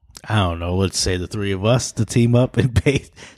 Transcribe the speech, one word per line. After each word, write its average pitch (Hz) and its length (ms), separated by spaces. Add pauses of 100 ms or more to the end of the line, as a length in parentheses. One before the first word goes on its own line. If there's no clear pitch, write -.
(260)
I 110 100
don't 90 220
know, 87 180
let's 95 220
say 92 200
the 87 80
three 101 260
of 95 140
us 117 260
to 110 140
team 120 280
up 123 220
and 120 180
<laughs> - 100
pay 139 200 (340)